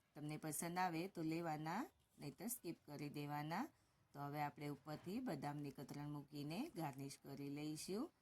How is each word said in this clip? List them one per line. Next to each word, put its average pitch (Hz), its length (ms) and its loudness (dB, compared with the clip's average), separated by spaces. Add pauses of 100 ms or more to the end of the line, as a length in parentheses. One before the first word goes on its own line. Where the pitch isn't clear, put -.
(160)
તમને 151 220 0
પસંદ 170 400 0
આવે 170 300 4
તો 175 140 -2
લેવાના, 160 600 2 (360)
નહીંતર 151 300 -4
સ્કીપ - 360 -2
કરી 147 280 -4
દેવાના. 147 520 2 (500)
તો 139 60 -8
હવે 143 200 0
આપણે 147 300 0
ઉપરથી 156 500 -2
બદામની 147 520 0
કતરણ 143 380 -4
મૂકીને 147 480 -2 (140)
ગાર્નિશ 139 460 -2
કરી 143 320 -4
લઈશું. 151 540 0 (180)